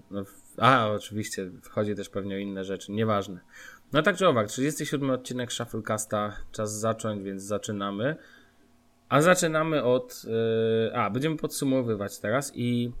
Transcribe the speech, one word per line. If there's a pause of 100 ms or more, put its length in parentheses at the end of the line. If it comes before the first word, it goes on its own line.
(120)
No,
w-,
a,
oczywiście, (180)
chodzi
też
pewnie
o
inne
rzeczy,
nieważne. (540)
No
tak
czy
owak,
trzydziesty
siódmy
odcinek
Shufflecasta, (160)
czas
zacząć,
więc
zaczynamy. (960)
A
zaczynamy
od, (680)
y,
a,
będziemy
podsumowywać
teraz
i